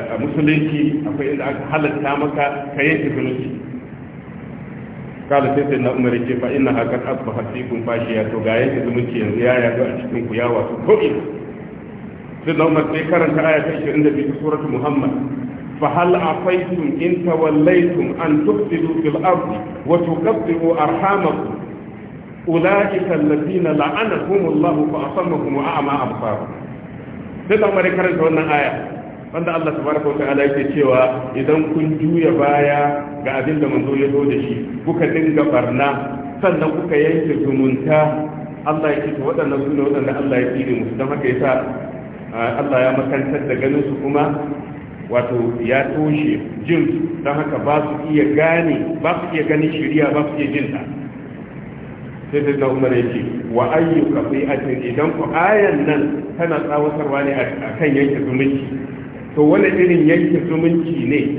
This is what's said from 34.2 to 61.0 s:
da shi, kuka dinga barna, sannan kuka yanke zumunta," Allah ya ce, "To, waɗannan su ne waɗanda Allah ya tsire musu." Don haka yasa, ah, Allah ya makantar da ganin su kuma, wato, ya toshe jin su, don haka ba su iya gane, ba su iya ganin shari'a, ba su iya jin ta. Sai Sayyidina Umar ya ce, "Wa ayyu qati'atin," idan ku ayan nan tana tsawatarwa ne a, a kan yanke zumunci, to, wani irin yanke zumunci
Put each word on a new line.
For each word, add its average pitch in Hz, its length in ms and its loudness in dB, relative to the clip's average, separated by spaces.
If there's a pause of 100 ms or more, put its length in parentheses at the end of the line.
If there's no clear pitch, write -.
da 139 160 2
shi, - 160 -4 (320)
kuka 165 240 2
dinga 156 400 2
barna, 127 380 2 (500)
sannan 156 400 2
kuka 160 160 -2
yanke 156 480 2
zumunta," 151 880 2 (320)
Allah 156 320 0
ya - 80 0
ce, 143 160 -2
"To, 135 80 -4
waɗannan 147 400 0
su 143 80 -2
ne 139 80 2
waɗanda 139 320 0
Allah 135 240 0
ya 123 160 2
tsire 131 240 -2
musu." 113 160 -4
Don 131 160 -4
haka 143 160 -2
yasa, 131 240 0 (800)
ah, 117 200 -2 (120)
Allah 139 160 2
ya 127 160 4
makantar 139 560 0
da 127 80 0
ganin 139 320 2
su 135 80 -2
kuma, 143 260 0 (840)
wato, 120 480 0
ya 123 240 2 (160)
toshe 151 400 2 (240)
jin 160 200 2 (120)
su, - 40 -2 (280)
don 143 80 0
haka 143 240 -2
ba 147 240 2
su - 320 -4
iya 147 100 6 (140)
gane, 165 640 2
ba 175 160 0
su 170 160 -6
iya 156 80 0
ganin 156 320 2
shari'a, 143 400 2
ba 147 160 2
su - 80 -6
iya 139 160 0
jin 143 160 0
ta. - 120 -6 (1400)
Sai 143 160 -2
Sayyidina 139 240 0
Umar 131 240 2
ya 120 240 2
ce, - 80 -4 (320)
"Wa 120 160 2
ayyu 156 400 4
qati'atin," 139 720 0
idan 139 320 0
ku - 160 -4
ayan 180 560 4
nan 147 140 2 (340)
tana 165 320 0
tsawatarwa 147 560 0
ne 139 80 0
a, 131 140 0 (100)
a - 140 -8 (100)
kan 160 80 4
yanke 139 320 4
zumunci, 135 480 0 (720)
to, 151 80 6
wani 190 240 6
irin 175 400 6
yanke 170 400 4
zumunci 165 560 2